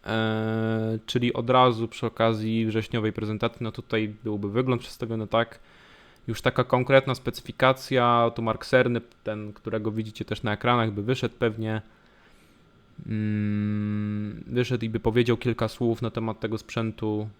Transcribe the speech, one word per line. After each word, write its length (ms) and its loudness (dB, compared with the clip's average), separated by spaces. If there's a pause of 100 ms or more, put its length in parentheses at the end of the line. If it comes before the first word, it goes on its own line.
e, 1000 0
czyli 280 0
od 160 -2
razu 380 6
przy 180 -8
okazji 600 0
wrześniowej 480 0
prezentacji, 500 -4
no, 80 -6
tutaj 420 -2 (100)
byłby 280 -4
wygląd 300 0
przedstawiony, 460 -6
tak, 320 0 (680)
już 140 -6
taka 220 2
konkretna 520 4
specyfikacja, 1200 2
tu 60 -6
Mark 240 -2
Cerny, 360 4 (220)
ten, 300 -8
którego 380 -4
widzicie 340 -6
też 180 -6
na 100 0
ekranach, 380 2
by 120 -4
wyszedł 360 -2
pewnie, 420 -2 (1300)
mm, 1400 -2
wyszedł 380 0
i 40 -4
by 100 -4
powiedział 380 2
kilka 300 -2
słów 340 -2
na 100 -2
temat 280 -4
tego 180 -4
sprzętu 720 -4 (100)